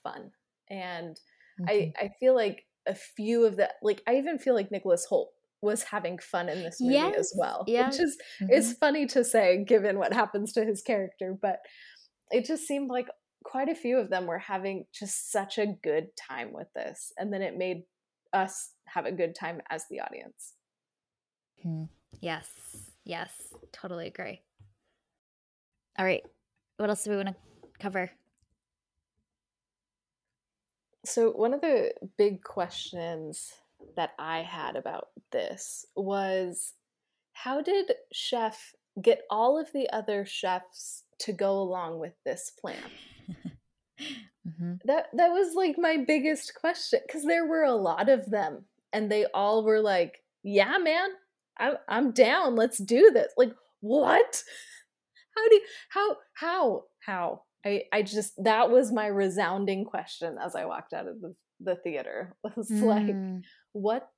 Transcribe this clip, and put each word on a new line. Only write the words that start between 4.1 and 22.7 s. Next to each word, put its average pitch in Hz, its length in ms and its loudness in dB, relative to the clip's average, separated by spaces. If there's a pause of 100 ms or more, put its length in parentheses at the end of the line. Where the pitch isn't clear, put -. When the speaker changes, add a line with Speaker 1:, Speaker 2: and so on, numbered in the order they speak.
Speaker 1:
even 285 220 -2
feel 254 160 2
like 202 160 -2
Nicholas 185 380 0
Hoult - 200 2 (320)
was 208 220 0
having 180 340 -4
fun 175 320 -4
in 175 140 -4
this 175 200 -6
movie 285 320 4
as - 160 -2
Speaker 2:
Yes, 190 60 -8
Speaker 1:
well, - 300 -2
Speaker 2:
yes. 226 80 0
Speaker 1:
which 262 240 2
is, 320 180 -2 (340)
is 240 220 6
Speaker 2:
Mm-hmm. - 0 -
Speaker 1:
funny 294 340 2
to 254 160 2
say 202 400 4
given 202 360 4
what 185 140 2
happens 208 400 -2
to 220 120 2
his 214 160 -2
character, 190 580 -4
but 190 200 -2 (720)
it 233 140 2
just 311 220 -4
seemed 277 220 -4
like 247 180 -4 (380)
quite 277 240 -4
a 320 60 -2
few 254 240 0
of 208 100 -2
them 185 180 -2
were 170 120 -4
having 196 540 -6
just - 380 -8
such 196 280 -4
a 208 80 2 (160)
good 156 340 -2
time 120 360 -10
with - 220 -14
this, - 420 -10
and 202 160 -6
then 190 80 -4
it 185 160 -6
made 180 260 -4 (500)
us 190 420 -4 (120)
have - 180 -6
a 139 60 -4
good 170 240 -4
time 170 340 -8
as 156 200 -10
the - 120 -12
audience. - 540 -16 (1040)
Speaker 2:
Mm-hmm. 160 260 -8 (340)
Yes, - 720 -12 (120)